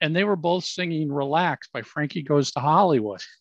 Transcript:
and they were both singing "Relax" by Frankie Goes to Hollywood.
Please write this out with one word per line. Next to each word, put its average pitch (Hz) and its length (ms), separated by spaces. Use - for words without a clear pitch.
and 156 140
they 190 100
were 208 120
both 175 280
singing 160 480
"Relax" 143 600
by 120 100
Frankie 151 400
Goes 143 300
to 135 80
Hollywood. 143 640